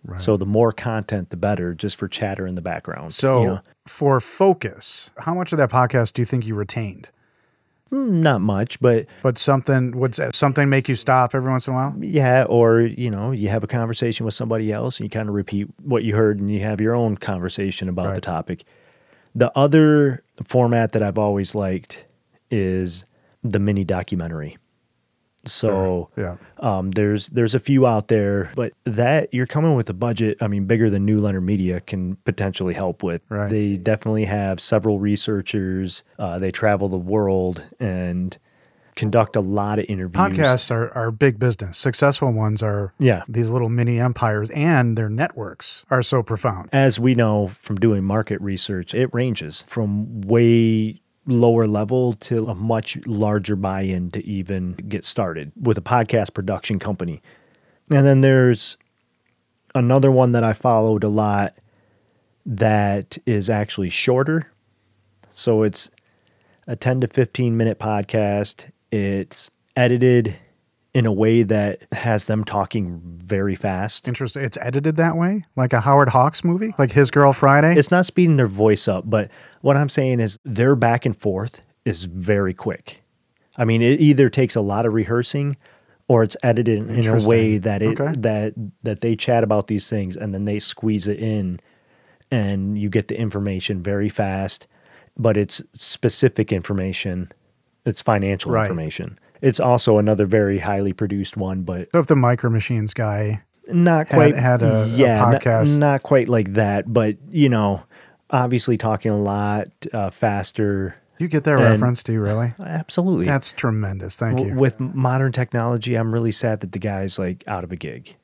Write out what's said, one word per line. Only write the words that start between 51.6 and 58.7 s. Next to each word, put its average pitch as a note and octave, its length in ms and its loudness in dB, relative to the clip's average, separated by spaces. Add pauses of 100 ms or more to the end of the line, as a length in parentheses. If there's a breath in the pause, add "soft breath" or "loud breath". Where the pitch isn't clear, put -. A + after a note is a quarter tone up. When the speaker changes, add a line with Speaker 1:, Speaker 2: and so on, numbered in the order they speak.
Speaker 2:
level A2+ 460 0
to A2 340 -4
a A2+ 80 -4
much A2 500 -4
larger G#2 520 -2
buy-in F#2+ 560 -4
to G#2 120 -8
even F#2 500 -6 (140)
get G2+ 160 -8
started D#2+ 460 -6 (100)
with A#2+ 160 2
a G2 40 -8
podcast A#2 520 0
production G2 460 -6
company. F2+ 420 -8 (680 soft breath)
And C#3 160 6
then C3+ 140 6
there's C3 560 4 (960)